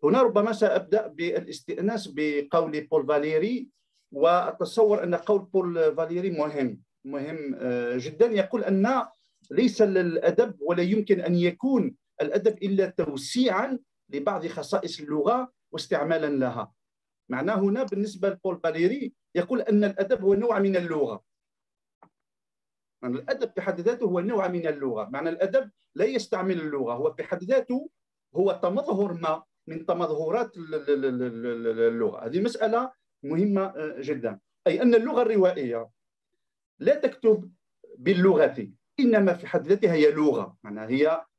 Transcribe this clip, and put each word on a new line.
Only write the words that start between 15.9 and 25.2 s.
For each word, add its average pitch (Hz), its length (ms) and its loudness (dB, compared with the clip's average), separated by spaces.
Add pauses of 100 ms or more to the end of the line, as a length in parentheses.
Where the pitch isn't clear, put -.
لها. 127 460 -2 (560)
معناه 147 260 -2
هنا 196 280 0
بالنسبة 202 460 -4
لبول 185 360 -6
فاليري 175 480 -2 (220)
يقول 180 260 -2
أن 208 240 4
الأدب 196 380 0
هو 196 120 4
نوع 214 240 0
من 196 180 2
اللغة. 151 480 -2 (1800)
يعني 123 140 -6
الأدب 220 380 -6
في 180 60 -4
حد 180 200 -4
ذاته 240 240 -2
هو 180 160 0
نوع 190 280 -2
من 175 180 -4
اللغة، 131 420 -4
معنى 143 200 -6